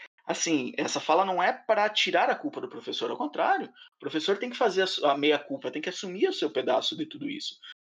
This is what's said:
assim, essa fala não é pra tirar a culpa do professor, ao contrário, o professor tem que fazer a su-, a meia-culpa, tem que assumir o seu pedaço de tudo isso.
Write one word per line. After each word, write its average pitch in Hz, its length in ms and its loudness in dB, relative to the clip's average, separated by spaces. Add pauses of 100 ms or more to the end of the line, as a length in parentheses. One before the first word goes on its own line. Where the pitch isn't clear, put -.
(260)
assim, 151 500 0
essa - 240 -2
fala 170 240 4
não 180 180 0
é 214 100 4
pra 214 360 2
tirar 202 400 2
a - 60 2
culpa - 260 -6
do 127 80 -6
professor, - 420 -6
ao 123 60 -4
contrário, 294 500 0
o - 320 -20
professor 156 380 -2
tem 247 140 -6
que 240 60 -10
fazer 190 260 2
a 185 40 2
su-, 165 200 0
a 139 100 4
meia-culpa, 143 540 2
tem 139 100 -6
que 151 80 -6
assumir 190 400 -2
o - 60 -2
seu - 160 -2
pedaço 120 460 0
de 156 100 -4
tudo - 240 -8
isso. - 280 -8 (280)